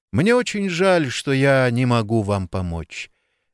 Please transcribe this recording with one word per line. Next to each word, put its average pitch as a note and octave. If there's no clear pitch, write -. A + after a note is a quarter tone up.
"мне F#3+
очень G#3+
жаль, F3
что -
я C3+
не B2
могу A2+
вам G2
помочь, E2+